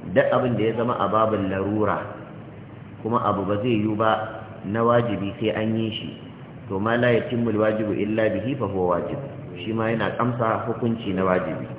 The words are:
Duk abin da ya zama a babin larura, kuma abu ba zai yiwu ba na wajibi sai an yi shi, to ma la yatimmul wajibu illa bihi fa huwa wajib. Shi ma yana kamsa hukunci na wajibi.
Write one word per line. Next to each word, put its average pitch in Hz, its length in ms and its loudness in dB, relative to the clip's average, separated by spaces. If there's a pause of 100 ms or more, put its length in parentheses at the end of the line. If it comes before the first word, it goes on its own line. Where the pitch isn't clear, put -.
(140)
Duk 127 160 6
abin 123 260 2
da 104 80 0
ya 113 140 2
zama 117 160 0
a 98 160 0
babin 107 400 2
larura, 98 480 0 (1040)
kuma 117 240 0
abu 98 240 2
ba 104 80 2
zai 113 240 2
yiwu 107 160 0
ba 110 460 0 (220)
na 110 200 0
wajibi 107 540 2
sai 110 180 2
an 110 180 0
yi 113 140 0
shi, 104 200 -6 (600)
to 98 100 -2
ma 113 160 2
la 123 140 4
yatimmul 117 480 2
wajibu 107 400 2
illa 107 320 2
bihi 98 260 -2
fa 117 120 -2
huwa 90 320 2
wajib. - 180 -4 (400)
Shi 110 160 -6
ma 113 160 0
yana 110 260 0
kamsa 117 520 0
hukunci 113 460 -2
na 92 120 0
wajibi. - 420 0 (120)